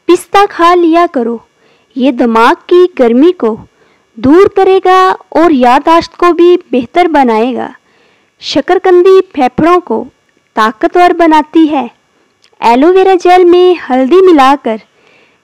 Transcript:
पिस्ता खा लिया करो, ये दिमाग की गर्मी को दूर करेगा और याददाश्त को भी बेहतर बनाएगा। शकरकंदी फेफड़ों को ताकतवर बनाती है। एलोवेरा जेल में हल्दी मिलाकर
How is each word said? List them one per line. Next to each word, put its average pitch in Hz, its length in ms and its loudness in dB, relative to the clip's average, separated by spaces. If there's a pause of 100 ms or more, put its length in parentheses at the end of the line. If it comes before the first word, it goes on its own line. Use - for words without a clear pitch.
पिस्ता 392 380 0
खा 349 280 -2
लिया 339 340 0
करो, 233 320 -6 (560)
ये 262 160 -2
दिमाग 240 440 0 (120)
की 359 180 2 (120)
गर्मी 254 360 2
को 220 240 -6 (580)
दूर 294 320 2
करेगा 381 500 0 (120)
और 339 420 -2
याददाश्त 285 640 0
को 349 180 -2
भी 349 240 2 (140)
बेहतर 294 400 -4
बनाएगा। 240 640 -2 (680)
शकरकंदी 370 800 0 (100)
फेफड़ों 302 520 -2
को 226 240 -8 (500)
ताकतवर 349 580 -2
बनाती 320 520 0
है। 269 220 -4 (720)
एलोवेरा 370 560 2
जेल 359 280 2
में 359 360 2
हल्दी 262 420 0
मिलाकर 277 580 0 (640)